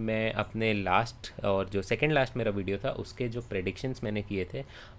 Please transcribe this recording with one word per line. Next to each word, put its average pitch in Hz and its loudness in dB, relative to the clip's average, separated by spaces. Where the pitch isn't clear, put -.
मैं 110 2
अपने 110 2
लास्ट 101 2
और 95 4
जो 98 0
सेकंड 147 2
लास्ट 135 4
मेरा 113 2
वीडियो 98 0
था 135 -2
उसके - -6
जो 117 -4
प्रेडिक्शंस 101 -4
मैंने 107 0
किए 101 -2
थे, 135 -6